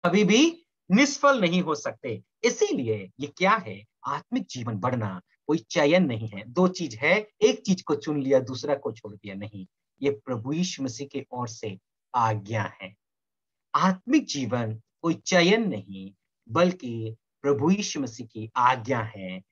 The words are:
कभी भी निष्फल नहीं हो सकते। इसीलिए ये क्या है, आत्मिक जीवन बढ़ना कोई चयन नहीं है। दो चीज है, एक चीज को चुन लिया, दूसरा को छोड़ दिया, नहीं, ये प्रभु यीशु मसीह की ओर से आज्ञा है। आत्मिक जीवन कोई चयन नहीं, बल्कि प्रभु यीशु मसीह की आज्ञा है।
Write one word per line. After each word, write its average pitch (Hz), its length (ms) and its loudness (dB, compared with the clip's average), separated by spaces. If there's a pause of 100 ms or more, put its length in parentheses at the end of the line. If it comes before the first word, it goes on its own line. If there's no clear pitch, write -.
कभी 190 180 4
भी 254 420 4 (260)
निष्फल 277 500 4
नहीं 175 200 2
हो 151 140 0
सकते। 113 480 -8 (200)
इसीलिए 135 760 0
ये 143 80 -6
क्या 185 240 0
है, 107 340 -4 (220)
आत्मिक 185 380 -6
जीवन 117 300 -6
बढ़ना 104 460 -4 (260)
कोई 156 100 2
चयन 165 460 2
नहीं 113 240 -2
है। 98 200 -12
दो 175 200 2
चीज 160 280 -4
है, 165 340 0 (120)
एक 233 200 4
चीज 185 200 0
को 147 140 0
चुन 147 260 -4
लिया, 131 180 4
दूसरा 131 360 -2
को - 160 -6
छोड़ 104 240 -14
दिया, 98 200 -14
नहीं, 101 320 -12 (340)
ये 139 100 2
प्रभु 131 420 -6
यीशु 170 300 -2
मसीह 131 240 -8
की 139 240 -10
ओर 120 160 -6
से 107 320 -10 (360)
आज्ञा 110 680 0
है। 92 140 -16 (800)
आत्मिक 185 500 2
जीवन 117 560 -4 (200)
कोई 165 120 0
चयन 185 560 4
नहीं, 98 440 -10 (360)
बल्कि 120 680 -2 (260)
प्रभु 143 300 2
यीशु 196 280 -2
मसीह 120 280 -8
की 113 280 -12
आज्ञा 123 440 2
है। 95 420 -10 (100)